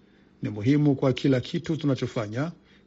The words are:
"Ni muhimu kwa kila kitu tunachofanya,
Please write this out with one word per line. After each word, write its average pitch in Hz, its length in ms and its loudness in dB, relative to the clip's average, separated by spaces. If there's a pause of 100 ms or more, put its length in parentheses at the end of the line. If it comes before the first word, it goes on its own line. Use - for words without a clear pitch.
(420)
"Ni - 80 -4
muhimu 135 460 2
kwa 135 180 2
kila 131 280 2
kitu 160 360 -4
tunachofanya, 127 760 -4 (360)